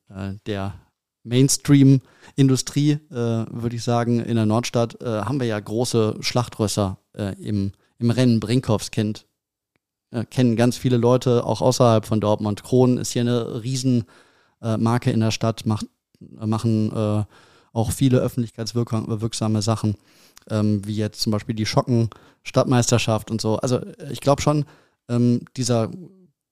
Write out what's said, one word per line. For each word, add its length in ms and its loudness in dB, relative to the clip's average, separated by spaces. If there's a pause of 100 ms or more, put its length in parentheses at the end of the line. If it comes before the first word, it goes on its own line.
äh, 240 -10 (120)
der 300 -6 (480)
Mainstream-Industrie, 1700 2
äh, 580 -2
würd 240 -6
ich 100 -8
sagen, 360 0
in 160 -4
der 100 2
Nordstadt, 560 0
äh, 200 -4
haben 180 -4
wir 80 -2
ja 120 -4
große 600 0
Schlachtrösser, 800 -2 (140)
äh, 280 -6
im, 300 -2 (260)
im 140 0
Rennen. 280 4
Brinkhoffs 520 0
kennt, 340 -4 (840)
äh, 140 -6
kennen 300 0
ganz 220 2
viele 200 0
Leute, 460 2
auch 180 -2
außerhalb 440 4
von 160 -2
Dortmund. 400 -2
Kronen 380 4
ist 140 -6
hier 100 -2
eine 400 -2
riesen, 400 0 (580)
äh, 160 -2
Marke 320 0
in 120 0
der 100 2
Stadt, 340 -2
macht, 220 -2 (320)
machen, 760 -2
äh, 280 0 (500)
auch 180 -2
viele 280 2
öffentlichkeitswirksame 1400 -4
Sachen, 340 0 (540)
ähm, 360 0
wie 100 -6
jetzt 260 -4
zum 100 -2
Beispiel 240 -4
die 100 -2
Schocken-Stadtmeisterschaft 1600 0
und 120 -4
so. 160 -2
Also, 220 0
äh, 320 -14
ich 100 -12
glaub 200 2
schon, 220 0 (460)
ähm, 320 2 (160)
dieser 340 0 (600)